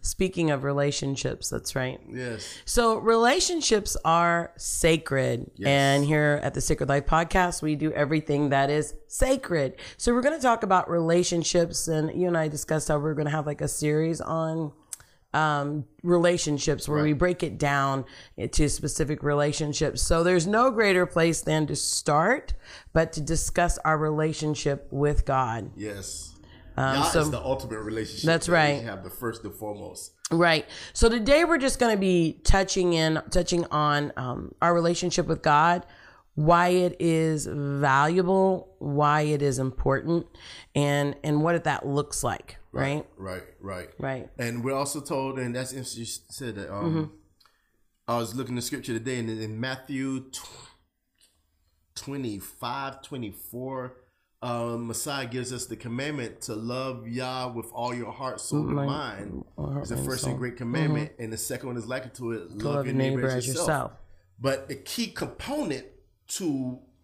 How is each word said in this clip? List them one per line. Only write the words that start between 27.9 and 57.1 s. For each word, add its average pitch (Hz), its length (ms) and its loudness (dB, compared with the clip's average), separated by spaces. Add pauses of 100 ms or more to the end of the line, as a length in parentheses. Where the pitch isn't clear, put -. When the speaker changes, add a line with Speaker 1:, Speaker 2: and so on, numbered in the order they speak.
Speaker 1:
that's 160 220 4
Speaker 2:
that 170 60 2
we - 40 6
Speaker 1:
right. 143 260 2
Speaker 2:
have, 98 200 -8
the - 80 -12
first - 320 -6
and 98 100 -10
foremost. 101 600 -10 (180)
Speaker 1:
Right. 165 340 4 (280)
So 240 160 6
today 247 360 6
we're 330 140 2
just 262 180 0
gonna 226 200 4
be 180 460 2
touching 185 500 4
in, 160 360 2
touching 175 360 0
on, 147 520 0
um, - 460 -6
our 170 100 6
relationship 170 540 2
with 156 160 -2
God, 160 420 4 (500)
why 170 340 6
it 180 300 4
is 160 480 2
valuable, 156 1300 2
why 147 440 2
it 151 180 2
is 135 180 0
important, 135 680 0 (480)
and, 143 480 2
and 151 220 2
what 170 220 2
that 147 200 -2
looks 143 380 -2
like, - 320 -6 (160)
right? 139 340 -2 (120)
Speaker 2:
Right, 92 260 -10 (160)
right, 92 300 -10
right. - 0 - (100)
Speaker 1:
Right. 135 380 -6
Speaker 2:
And 117 260 -6
we're 135 120 -2
also 143 260 -4
told, 135 360 -4
and 120 160 -4
that's 127 200 -6
interesting 127 280 -10
you 117 40 -8 (240)
said 120 260 -10
that, 95 180 -10
um, 101 120 -4 (100)
Speaker 1:
Mm-hmm. 156 200 -4 (920)
Speaker 2:
I 120 120 -2
was 110 160 -6
looking 123 220 -6
at 120 60 -6
scripture 131 300 -8
today, 120 260 -4
and 113 100 -4
in 110 300 -8
Matthew 131 720 -6
tw-, - 180 -14 (1500)
twenty-five, 127 1080 -8
twenty-four, 127 920 -10 (460)
um, 117 460 -6
Messiah 135 380 -6
gives 123 260 -6
us 123 140 -8
the 113 100 -10
commandment 123 680 -8
to 110 120 -8
love 123 500 -8
Yah 127 460 -6